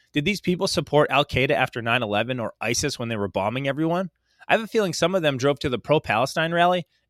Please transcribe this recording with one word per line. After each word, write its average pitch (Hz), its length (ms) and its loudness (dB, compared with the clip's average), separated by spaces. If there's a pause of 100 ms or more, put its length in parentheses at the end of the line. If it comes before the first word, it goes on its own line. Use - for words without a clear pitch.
(120)
Did 147 140 -2
these 196 160 -2
people 180 260 0
support 151 440 2
Al-Qaeda 139 400 2
after 127 300 -2
nine 117 220 0
eleven 113 380 -2
or 107 180 -6
isis 123 400 -4
when 117 80 -6
they 117 80 -4
were 101 140 -2
bombing 113 400 -2
everyone? 165 400 -2 (400)
I - 40 4
have 220 100 2
a 208 40 -10
feeling 202 240 0
some 170 240 0
of 185 60 2
them 143 160 0
drove 139 220 2
to 147 100 -4
the 123 100 -2
pro-Palestine 151 760 0
rally 175 340 2 (220)